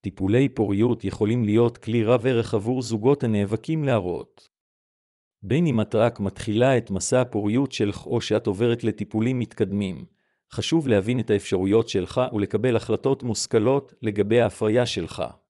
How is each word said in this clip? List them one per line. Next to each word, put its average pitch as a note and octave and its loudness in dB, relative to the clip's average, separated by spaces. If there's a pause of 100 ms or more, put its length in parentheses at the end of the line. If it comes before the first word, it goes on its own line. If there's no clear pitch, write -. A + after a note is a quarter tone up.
טיפולי G#2 0
פוריות G#2 0
יכולים A2 0
להיות A#2 2
כלי A2 -2
רב A#2 2
ערך A#2 0
עבור A#2+ -2
זוגות A2+ 0
הנאבקים A2 -2
להרות. F2+ -4 (920)
בין C3+ 2
אם A#2 2
את G#2 -2
רק A2+ 2
מתחילה A2+ 0
את A#2 -6
מסע G2+ 0
הפוריות A#2+ 0
שלך G#2 -4
או A#2 -2
שאת - -2
עוברת A#2 0
לטיפולים A2 -2
מתקדמים, G2 -4 (480)
חשוב D#3+ -2
להבין A2+ 2
את A2 -4
האפשרויות G2+ 2
שלך F#2+ -2 (120)
ולקבל G#2+ 0
החלטות A2 -2
מושכלות B2 0
לגבי G#2 2
ההפריה A2+ 2
שלך. F2 -6 (260)